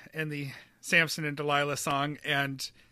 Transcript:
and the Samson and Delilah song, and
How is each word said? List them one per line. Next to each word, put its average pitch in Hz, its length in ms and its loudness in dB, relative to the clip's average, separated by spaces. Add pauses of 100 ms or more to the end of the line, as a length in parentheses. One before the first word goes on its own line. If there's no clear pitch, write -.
(140)
and 156 180 -4
the 143 180 -6 (320)
Samson 165 440 2
and 147 100 -2
Delilah 147 420 2
song, 143 460 0
and 139 460 -2 (220)